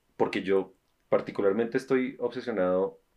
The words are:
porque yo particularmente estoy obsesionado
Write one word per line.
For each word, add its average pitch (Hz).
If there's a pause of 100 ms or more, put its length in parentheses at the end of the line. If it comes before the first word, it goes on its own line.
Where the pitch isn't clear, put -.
(180)
porque 104
yo 95 (360)
particularmente 107
estoy 127
obsesionado 98 (180)